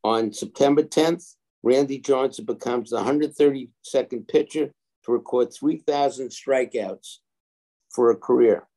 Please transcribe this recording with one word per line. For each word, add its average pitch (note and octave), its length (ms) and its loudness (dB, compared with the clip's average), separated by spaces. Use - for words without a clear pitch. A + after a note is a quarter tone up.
On A2 280 0
September C#3+ 520 0
tenth, E3 400 0
Randy C3+ 360 2
Johnson C3 460 -2
becomes A#2 460 -6
the G#2+ 120 -4
hundred D3 320 -2
thirty-second C3 920 -2
pitcher D3+ 440 -2
to A2+ 60 -4
record A#2+ 420 0
three D#3 240 -2
thousand C3+ 520 -2
strikeouts A#2 880 -4
for A#2+ 220 2
a - 40 2
career. A#2 600 2